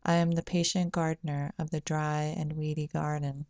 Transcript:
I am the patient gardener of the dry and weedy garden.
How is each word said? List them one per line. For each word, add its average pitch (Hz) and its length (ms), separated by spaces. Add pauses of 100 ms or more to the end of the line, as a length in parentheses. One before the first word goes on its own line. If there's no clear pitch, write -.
I 170 100
am 170 180
the 165 100
patient 175 500
gardener 151 640
of 156 120
the 156 100
dry 151 420
and 151 320
weedy 151 320
garden. 147 640